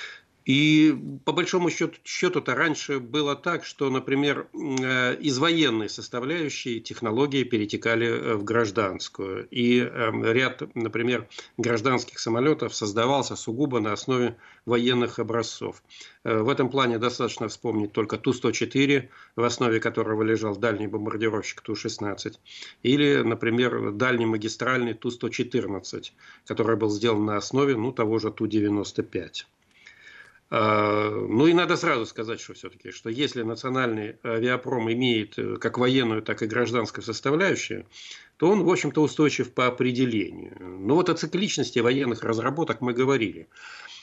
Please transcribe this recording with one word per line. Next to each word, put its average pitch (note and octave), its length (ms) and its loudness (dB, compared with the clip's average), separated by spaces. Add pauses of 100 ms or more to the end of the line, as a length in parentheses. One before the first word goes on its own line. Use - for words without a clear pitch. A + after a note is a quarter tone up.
(460)
И D3+ 500 6 (300)
по - 60 0
большому F3 360 0
счету, - 380 -4
счету-то D#3 480 -2
раньше C#3+ 460 0
было C#3 360 -2
так, E3+ 300 -4
что, C#3 240 -2
например, C#3 640 0
э, C3 640 0
из C#3 200 0
военной C#3 540 2
составляющей B2+ 880 -6
технологии B2 640 0
перетекали, A2+ 640 0
э, A#2 280 0
в G2+ 100 -2
гражданскую. G2+ 1080 -2
И, A#2+ 300 4
эм, A2 440 -2
ряд, B2+ 380 0 (120)
например, A2+ 540 -2 (300)
гражданских A#2 600 0
самолетов A#2+ 560 0
создавался A#2 600 0
сугубо B2 440 -2
на G#2+ 120 0
основе A#2+ 460 0 (260)
военных A#2+ 540 2
образцов. G#2+ 640 -4 (420)
Э, A2 140 2
в A2 100 2
этом C#3 220 2
плане B2+ 260 2
достаточно A#2 520 -2
вспомнить G#2+ 440 -4
только G#2+ 240 -2
Ту B2+ 160 0
сто A#2+ 180 0
четыре, C3+ 600 0 (260)
в A#2 60 0
основе A#2 380 2
которого A2 420 0
лежал A2 340 0
дальний G#2+ 300 0
бомбардировщик G#2+ 760 -4
Ту A2 140 -6
шестнадцать, G#2 640 -8 (420)
или, C#3+ 380 4
например, A#2 720 0
дальний A#2 320 2
магистральный A2+ 680 0
Ту A#2+ 160 -6
сто A#2+ 180 -4
четырнадцать, G#2+ 840 -4 (320)
который A2+ 300 2
был G#2+ 120 2
сделан G#2 380 2
на G#2+ 100 0
основе, C3+ 400 2
ну, A#2 160 -2
того A2+ 260 2
же G#2 120 -2
Ту A2 160 -2
девяносто G#2 560 0
пять. - 440 -8 (1040)
А, G#2+ 600 2
ну G#2 360 2
и E3+ 60 8
надо E3+ 240 4
сразу C3+ 300 0
сказать, A2+ 340 -8
что F#2+ 140 -16
все-таки, - 360 -16
что - 200 -10
если B2+ 320 -2
национальный A#2 840 -2
авиапром B2 640 -2
имеет, A#2 480 0
э, G#2+ 180 -4
как A2+ 200 -2
военную, A#2+ 460 2
так G#2+ 180 -4
и A2+ 60 -2
гражданскую A2+ 580 -2
составляющую, C3+ 800 -2 (540)
то E3 100 4
он, G3+ 160 4
в E3 60 4
общем-то, D3+ 320 2
устойчив C#3+ 500 2
по B2+ 140 2
определению. A#2+ 920 0
Ну F#2+ 360 0
вот F3 160 4
о D#3+ 40 4
цикличности D#3+ 640 -2
военных B2 420 2
разработок A2+ 580 -2
мы B2 140 0
говорили. A#2 520 0 (560)